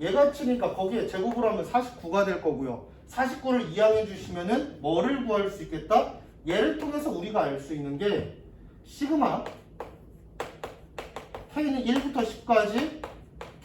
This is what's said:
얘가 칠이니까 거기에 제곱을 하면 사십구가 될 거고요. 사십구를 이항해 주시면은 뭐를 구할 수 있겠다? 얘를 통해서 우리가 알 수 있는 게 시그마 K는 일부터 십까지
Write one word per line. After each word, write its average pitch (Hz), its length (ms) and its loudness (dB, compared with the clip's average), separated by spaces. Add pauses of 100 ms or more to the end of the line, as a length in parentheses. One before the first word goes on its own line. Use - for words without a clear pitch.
얘가 269 320 4
칠이니까 240 420 0
거기에 190 320 0
제곱을 226 400 0
하면 190 160 0
사십구가 202 640 0
될 185 160 0
거고요. 131 460 -2 (200)
사십구를 254 640 0
이항해 214 360 6
주시면은 190 760 -4
뭐를 226 460 2
구할 202 240 2
수 - 140 -10
있겠다? 160 500 2 (340)
얘를 233 300 2
통해서 294 320 -4
우리가 185 320 0
알 139 180 -2
수 - 140 -8
있는 143 240 -4
게 - 440 -2 (400)
시그마 285 600 0 (2000)
K는 277 280 0
일부터 247 420 2
십까지 226 760 2 (640)